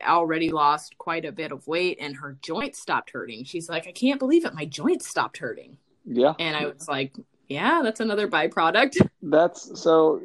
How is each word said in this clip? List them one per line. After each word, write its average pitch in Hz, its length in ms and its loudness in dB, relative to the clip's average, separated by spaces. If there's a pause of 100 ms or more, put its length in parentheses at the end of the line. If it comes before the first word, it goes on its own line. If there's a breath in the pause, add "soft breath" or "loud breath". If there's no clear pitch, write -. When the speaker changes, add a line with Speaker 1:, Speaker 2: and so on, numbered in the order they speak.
Speaker 1:
already 160 480 2
lost 151 480 0
quite 165 260 -6
a 147 80 -8
bit 156 200 -8
of 139 140 -12
weight 175 340 0
and 143 160 -8
her 139 260 -14
joints 180 360 -6
stopped - 320 -4
hurting. 113 340 -12
She's 165 220 -10
like, 165 220 -8
"I 180 40 -16
can't 269 260 0
believe 302 260 2
it. - 80 -8
My 151 140 -8
joints 180 420 -2
stopped - 300 -4
hurting." - 400 -12 (260)
Speaker 2:
Yeah. 139 340 2
Speaker 1:
And 165 160 -2
I 151 120 -2
was - 200 -12
like, 139 300 -4 (320)
"Yeah, 190 340 0
that's 226 180 -2
another 208 280 -2
byproduct." 170 840 2
<laughs> - 80 -20
Speaker 2:
That's, 165 580 0
so 160 440 6